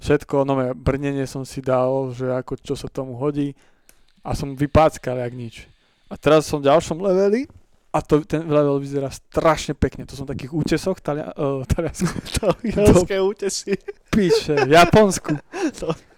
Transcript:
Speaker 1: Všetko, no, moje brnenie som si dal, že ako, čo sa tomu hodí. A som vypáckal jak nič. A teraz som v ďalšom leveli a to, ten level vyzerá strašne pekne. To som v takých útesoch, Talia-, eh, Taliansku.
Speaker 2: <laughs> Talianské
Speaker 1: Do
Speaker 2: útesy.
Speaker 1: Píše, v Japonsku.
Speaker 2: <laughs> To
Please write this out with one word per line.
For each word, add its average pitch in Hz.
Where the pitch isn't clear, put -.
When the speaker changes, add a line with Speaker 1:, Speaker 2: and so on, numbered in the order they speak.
Speaker 1:
Všetko, 143
no, 139
moje 127
brnenie 135
som 135
si 131
dal, 131
že 127
ako, 127
čo -
sa 127
tomu 131
hodí. 143
A -
som 139
vypáckal 139
jak 123
nič. 123
A -
teraz 151
som -
v 139
ďalšom 160
leveli 202
a 156
to, 151
ten 156
level 147
vyzerá 139
strašne -
pekne. -
To -
som 135
v 139
takých 127
útesoch, 165
Talia-, 147
eh, 139
Taliansku. -
Speaker 2:
<laughs> -
Talianské 196
Speaker 1:
Do 190
Speaker 2:
útesy. 202
Speaker 1:
Píše, 196
v 139
Japonsku. 170
Speaker 2:
<laughs> 339
To 160